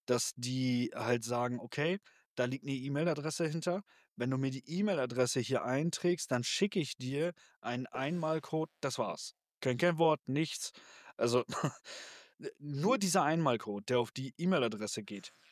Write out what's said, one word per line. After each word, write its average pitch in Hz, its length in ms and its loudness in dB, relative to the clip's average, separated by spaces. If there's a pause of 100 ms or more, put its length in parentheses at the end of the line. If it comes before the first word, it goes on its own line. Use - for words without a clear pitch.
dass 123 300 0
die 127 580 0
halt 117 300 0
sagen: 120 360 -2
„Okay, 151 380 -2 (380)
da 123 80 2
liegt 127 200 -4
'ne 143 80 -4
E-Mail-Adresse 147 760 -2
hinter. 175 340 -2 (340)
Wenn 123 140 4
du 131 80 2
mir 135 140 2
die 131 160 -8
E-Mail-Adresse 135 720 2
hier 117 240 0
einträgst, 160 680 0
dann 123 140 2
schicke - 360 0
ich - 160 -4
dir 143 360 -2 (280)
einen 123 260 -4
Einmalcode.“ 156 840 -2 (100)
Das 135 180 -2
war's. 98 360 -4 (260)
Kein 123 160 2
Kennwort, 165 520 4
nichts. 151 420 -2 (460)
Also, 120 320 2
<laughs> - 340 -4 (760)
nur 147 380 0
dieser 185 260 2
Einmalcode, 127 640 2
der 123 120 4
auf 113 120 -2
die 131 260 -6
E-Mail-Adresse 117 640 0
geht. 98 300 -12 (180)